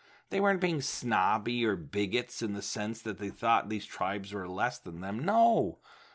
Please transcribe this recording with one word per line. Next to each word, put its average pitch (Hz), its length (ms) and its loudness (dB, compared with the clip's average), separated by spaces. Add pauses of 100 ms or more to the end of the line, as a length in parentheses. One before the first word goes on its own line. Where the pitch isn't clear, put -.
(280)
They 196 100 -2
weren't 196 220 4
being 170 220 2
snobby 110 800 2
or 104 120 4
bigots 101 640 -2
in 107 100 -2
the 101 80 -4
sense 110 400 -4
that 104 160 -6
they 101 140 -4
thought 113 400 2
these 107 160 -4
tribes 98 480 -4
were 95 120 -4
less 101 320 -2
than 85 220 -10
them. 104 240 -4
No. 208 540 2 (360)